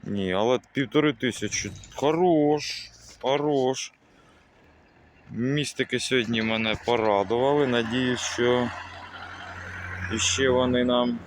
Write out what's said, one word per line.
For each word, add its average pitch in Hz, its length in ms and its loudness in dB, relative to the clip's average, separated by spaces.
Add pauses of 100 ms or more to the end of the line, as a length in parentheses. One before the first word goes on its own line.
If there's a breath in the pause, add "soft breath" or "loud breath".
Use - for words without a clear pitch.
Ні, 98 300 -2
але 113 260 2 (140)
півтори 143 400 2
тисячі. 107 580 -4 (240)
Хорош, 151 920 2 (320)
хорош. 135 720 0 (1400 soft breath)
Містики 131 680 -2
сьогодні 117 420 0
мене 110 340 0 (100)
порадували. 117 840 2
Надіюсь, 123 520 0
що 123 500 2 (1400)
іще 131 360 2
вони 127 360 2
нам 123 420 2